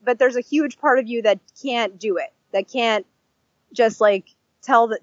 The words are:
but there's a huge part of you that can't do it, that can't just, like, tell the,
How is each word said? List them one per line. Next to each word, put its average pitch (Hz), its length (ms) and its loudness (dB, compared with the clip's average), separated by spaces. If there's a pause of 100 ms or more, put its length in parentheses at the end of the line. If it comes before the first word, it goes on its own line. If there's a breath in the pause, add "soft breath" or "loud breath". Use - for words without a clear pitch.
but 247 160 -2
there's 247 180 2
a 247 40 -4
huge 285 380 -2
part 269 220 2
of 226 60 -4
you 233 160 -6
that 208 160 2 (240)
can't 233 360 -4
do 190 180 -4
it, 143 160 -8 (200)
that 196 140 -4
can't 226 380 -2 (720)
just, 220 260 0
like, 202 240 2 (380)
tell 233 260 2
the, 220 140 -6